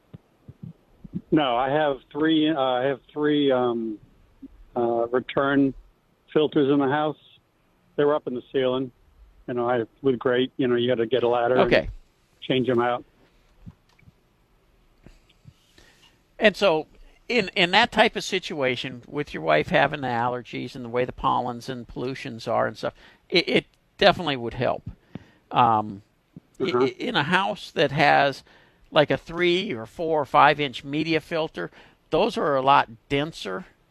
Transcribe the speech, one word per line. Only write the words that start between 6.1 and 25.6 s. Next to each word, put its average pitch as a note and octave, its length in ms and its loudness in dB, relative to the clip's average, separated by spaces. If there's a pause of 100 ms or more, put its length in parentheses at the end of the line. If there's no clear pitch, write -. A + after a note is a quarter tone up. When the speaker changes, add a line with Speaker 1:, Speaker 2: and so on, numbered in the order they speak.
Speaker 1:
filters D3 400 2
in C#3+ 80 2
the C#3 80 0
house. D3+ 300 -2 (760)
They're D3 180 2
up D3+ 140 -4
in B2+ 80 -6
the A#2 80 -8 (100)
ceiling. C3 380 -2 (560)
You C3+ 80 -6
know, A#2+ 120 -2
I, B2 160 0 (200)
with C3 160 2
grate, B2+ 380 0
you C3+ 100 0
know, B2 80 2
you A#2+ 120 0
gotta A#2 200 0
get A#2 160 0
a A#2+ 40 2
ladder A#2+ 280 2
and B2 80 4 (100)
Speaker 2:
Okay. G2+ 160 2 (520)
Speaker 1:
change B2+ 280 0
'em A#2+ 100 2
out. B2 240 0 (3250)
Speaker 2:
And G#3 180 4
so D#3+ 300 2 (420)
in, A3+ 280 0
in F3+ 160 2
that A3 200 4
type A3 240 2
of G3 80 -6
situation, C3 840 -4
with - 260 -8
your D#3+ 80 -10
wife D#3 280 2
having D3 320 2
the C3 60 -6
allergies B2 680 -4
and B2+ 100 -12
the A#2 40 -12
way B2 140 -2
the B2 80 -4
pollens B2 560 -4
and B2 200 -10
pollutions B2+ 600 -10
are A#2+ 200 0
and A2 100 -10
stuff, - 160 -6 (340)
it, - 220 0
it F#3 160 0 (320)
definitely E3+ 400 2
would A#2 160 -8
help. - 300 -2 (640)
Um, G#2+ 540 2 (560)